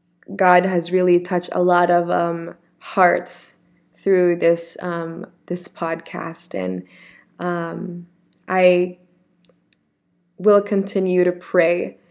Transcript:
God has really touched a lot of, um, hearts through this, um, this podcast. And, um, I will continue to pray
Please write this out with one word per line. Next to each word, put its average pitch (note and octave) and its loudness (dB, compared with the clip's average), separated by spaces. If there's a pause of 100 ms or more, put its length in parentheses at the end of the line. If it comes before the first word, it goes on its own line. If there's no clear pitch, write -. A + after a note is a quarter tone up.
(360)
God F3+ 4
has F3 -2
really F3+ 4
touched F3 -4
a F3+ -2
lot F3 2
of, F3 0
um, E3+ -4 (240)
hearts - -2 (380)
through F3+ 2
this, E3+ 0
um, E3+ -8 (220)
this F3+ -8
podcast. E3 -8
And, F#3 -4 (560)
um, F3 -8 (400)
I F3+ 4 (1400)
will G3+ 4
continue F#3+ 0
to F3+ 2
pray F3 0 (140)